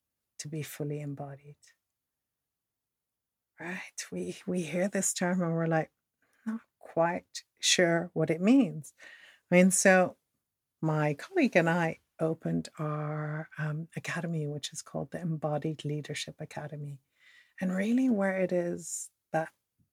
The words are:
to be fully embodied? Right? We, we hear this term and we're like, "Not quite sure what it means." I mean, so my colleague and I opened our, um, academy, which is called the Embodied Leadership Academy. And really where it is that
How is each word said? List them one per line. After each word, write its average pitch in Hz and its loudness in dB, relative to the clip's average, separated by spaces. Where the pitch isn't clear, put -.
to 151 -14
be 151 -8
fully 147 -6
embodied? 143 -10
Right? 175 -10
We, 180 -6
we 180 -2
hear 175 -2
this 196 -2
term 180 0
and 165 0
we're 165 0
like, 160 2
"Not 226 -6
quite - -2
sure 170 4
what 160 0
it 165 -2
means." 190 4
I 175 6
mean, 185 10
so 185 6
my 156 2
colleague 320 0
and 165 6
I 165 0
opened 165 -2
our, 151 -6
um, 156 -6
academy, 165 -4
which 147 -8
is 151 -12
called 160 -8
the 160 -10
Embodied 156 -4
Leadership 147 -8
Academy. 147 -12
And 185 0
really 233 2
where 196 2
it 180 0
is 175 -4
that 160 -2